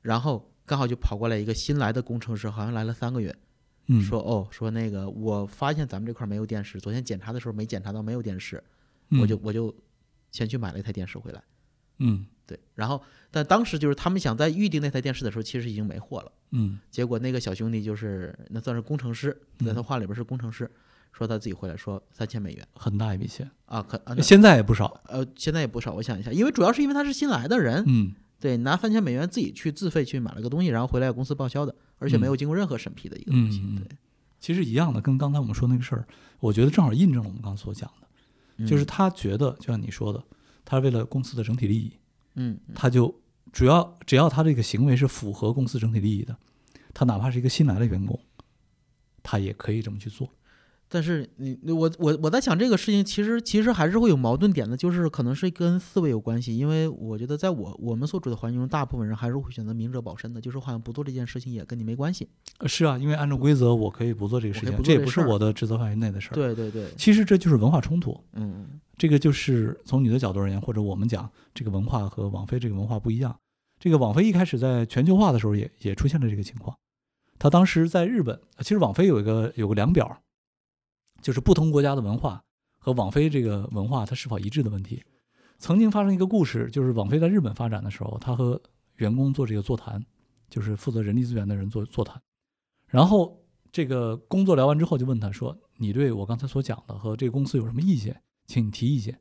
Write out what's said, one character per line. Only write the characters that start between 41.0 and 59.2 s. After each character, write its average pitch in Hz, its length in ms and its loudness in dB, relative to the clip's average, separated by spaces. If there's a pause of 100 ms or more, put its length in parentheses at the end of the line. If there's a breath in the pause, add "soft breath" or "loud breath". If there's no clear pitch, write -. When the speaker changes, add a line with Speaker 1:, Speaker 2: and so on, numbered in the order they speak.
Speaker 2:
公 135 180 -4
司 123 140 -8
的 113 80 -2
整 110 100 -2
体 120 140 -2
利 107 80 2
益， 110 160 -4 (420)
Speaker 1:
嗯， 120 320 -4
嗯。 - 80 -18
Speaker 2:
他 131 160 0
就 123 240 4 (380)
主 - 140 0
要， 165 380 4
只 - 120 2
要 156 120 6
他 143 140 2
这 160 100 6
个 123 80 2
行 107 240 2
为 131 120 6
是 135 100 4
符 104 260 -4
合 107 200 0
公 135 160 0
司 127 100 -4
整 113 140 0
体 110 80 2
利 101 100 2
益 104 140 -2
的， 117 120 -10 (560 soft breath)
他 - 120 0
哪 110 160 2
怕 127 100 0
是 120 80 -2
一 123 40 -2
个 131 60 2
新 156 160 4
来 101 140 4
的 120 80 2
员 95 180 0
工， - 140 -4 (1040)
他 - 160 -2
也 98 140 -2
可 - 180 -8
以 110 100 0
这 107 80 -6
么 101 120 -8
去 113 100 -10
做。 131 180 -10 (640 soft breath)
Speaker 1:
但 170 80 0
是 156 240 -2 (100)
你， 131 220 -8 (140)
我， 160 260 2
我， 156 240 2
我 156 60 0
在 226 100 2
想 160 200 2
这 247 100 2
个 214 80 4
事 214 160 0
情 202 100 4
其 208 220 -2
实， 233 160 0
其 214 220 2
实 240 100 4
还 170 180 2
是 208 80 2
会 226 120 6
有 151 60 6
矛 123 200 2
盾 196 160 4
点 123 160 0
的， 123 80 -4
就 175 140 0
是 175 180 0
可 147 140 -4
能 123 120 0
是 180 160 -2
跟 175 300 0
思 - 200 -2
维 156 100 2
有 110 100 0
关 117 220 -2
系， 120 120 -4
因 135 140 0
为 160 180 2
我 110 300 -8
觉 117 100 -6
得 147 80 -4
在 165 140 -2
我， 101 320 -4
我 117 140 -4
们 123 120 -2
所 180 140 -4
处 135 80 -6
的 117 80 -4
环 117 160 -6
境 123 80 -2
中， 127 80 -2
大 147 160 -2
部 123 140 -6
分 107 100 -4
人 110 80 -4
还 117 100 -6